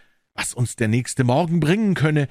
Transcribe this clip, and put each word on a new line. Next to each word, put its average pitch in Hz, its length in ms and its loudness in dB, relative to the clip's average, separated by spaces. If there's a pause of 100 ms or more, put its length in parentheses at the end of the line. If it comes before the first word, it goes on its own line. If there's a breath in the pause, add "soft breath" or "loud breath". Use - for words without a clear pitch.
(340 soft breath)
was - 200 -8
uns 120 220 -4
der 113 140 -2
nächste 123 340 0
Morgen 160 360 0
bringen 185 360 2
könne, 147 340 0